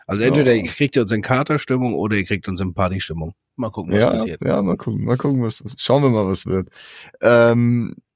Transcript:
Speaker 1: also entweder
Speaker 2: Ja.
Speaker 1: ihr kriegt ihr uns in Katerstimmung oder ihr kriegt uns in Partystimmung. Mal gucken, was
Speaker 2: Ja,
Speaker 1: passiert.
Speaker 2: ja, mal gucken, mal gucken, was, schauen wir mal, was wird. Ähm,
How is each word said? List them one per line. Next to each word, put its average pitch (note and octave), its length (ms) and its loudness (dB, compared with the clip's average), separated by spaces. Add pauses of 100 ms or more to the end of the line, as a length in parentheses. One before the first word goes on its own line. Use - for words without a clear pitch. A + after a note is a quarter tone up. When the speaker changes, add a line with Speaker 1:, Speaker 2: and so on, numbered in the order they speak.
Speaker 1:
also G#2 180 -2
entweder C3+ 300 4
Speaker 2:
Ja. G#2+ 80 0
Speaker 1:
ihr E2 80 -6
kriegt - 260 -2
ihr B2 60 4
uns G#2+ 100 -2
in A2 80 0
Katerstimmung B2+ 720 -2
oder G#2 220 -2
ihr G2 80 0
kriegt G2 240 -4
uns F#2 140 -4
in F#2+ 100 -4
Partystimmung. F2+ 640 -4 (220)
Mal A2+ 140 -6
gucken, F#2 220 -8
was G2+ 100 4
Speaker 2:
Ja, - 80 4
Speaker 1:
passiert. G2+ 340 -4
Speaker 2:
ja, - 180 0
mal F2 160 0
gucken, G#2 260 -6
mal A#2 140 0
gucken, C3+ 240 0
was, A2 200 -4 (140)
schauen C#3+ 260 2
wir C3+ 80 4
mal, G#2+ 160 2
was F#2+ 200 -2
wird. F#2 240 -2 (500)
Ähm, A#2+ 760 4 (180)